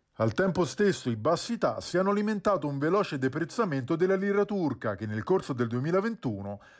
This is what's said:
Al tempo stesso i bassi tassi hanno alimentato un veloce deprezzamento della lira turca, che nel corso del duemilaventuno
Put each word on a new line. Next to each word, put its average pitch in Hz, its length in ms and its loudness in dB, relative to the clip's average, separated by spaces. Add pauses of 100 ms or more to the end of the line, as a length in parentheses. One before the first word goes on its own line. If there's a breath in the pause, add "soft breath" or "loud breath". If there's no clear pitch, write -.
(180)
Al 110 160 2
tempo 180 300 2
stesso 170 460 0
i 113 80 -2
bassi 165 400 0
tassi 117 400 -2
hanno 196 140 4
alimentato 202 560 0
un 143 100 -4
veloce 165 400 2
deprezzamento 143 800 -2
della 175 180 4
lira 101 300 2
turca, 113 500 -2
che 110 100 -6
nel 107 200 -4
corso 180 260 2
del 120 160 0
duemilaventuno 123 960 -2 (180 loud breath)